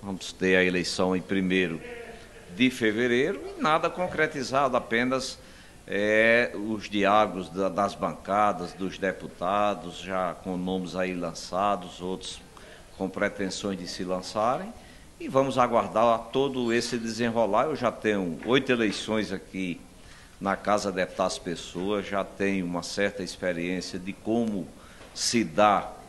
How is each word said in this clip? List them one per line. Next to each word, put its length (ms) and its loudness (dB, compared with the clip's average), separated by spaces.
Vamos 300 -10
ter 240 4
a 80 8
eleição 500 0
em 60 0
primeiro 580 0
de 140 4
fevereiro 720 0
e 20 -8
nada 300 2
concretizado, 840 0
apenas, 640 0
é, 640 4
os 340 -6
diálogos 600 4
da, 200 0
das 280 0
bancadas, 760 0
dos 240 -6
deputados, 1000 -2
já 360 -4
com 220 -6
nomes 380 -4
aí 180 0
lançados, 880 -4
outros 400 -8
com 120 -4
pretensões 680 -2
de 120 -10
se 160 -6
lançarem. 680 -2
E 80 -10
vamos 320 2
aguardar 760 4
todo 400 2
esse 240 0
desenrolar. 680 2
Eu 100 -2
já 160 2
tenho 560 0
oito 240 4
eleições 640 0
aqui 480 -6
na 140 2
Casa 380 0
Deputadas 460 0
Pessoa, 640 -4
já 200 -2
tenho 420 -2
uma 200 -4
certa 400 -2
experiência 720 -4
de 140 -10
como 560 -2
se 300 0
dá 480 4